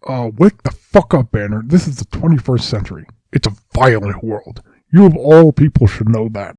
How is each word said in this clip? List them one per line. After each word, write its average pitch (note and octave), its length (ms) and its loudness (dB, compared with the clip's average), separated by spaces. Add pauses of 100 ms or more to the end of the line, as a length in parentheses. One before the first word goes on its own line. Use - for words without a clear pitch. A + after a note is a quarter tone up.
Uh, B2 300 -8
wake F3 260 2
the - 80 -8
fuck - 420 -2
up, C3 180 0
Banner. G#2+ 340 -6
This E3 220 0
is C#3 100 -10
the - 80 -12
twenty-first C3+ 640 -4
century. - 360 -10 (280)
It's - 140 -4
a G2+ 80 -6 (200)
violent G2+ 480 -2
world. G#2+ 400 -12 (280)
You F#3+ 140 6
of E3+ 100 4
all D#3 360 6
people C#3+ 360 0
should G#2+ 220 -2
know A2+ 200 -2
that. G2+ 300 -12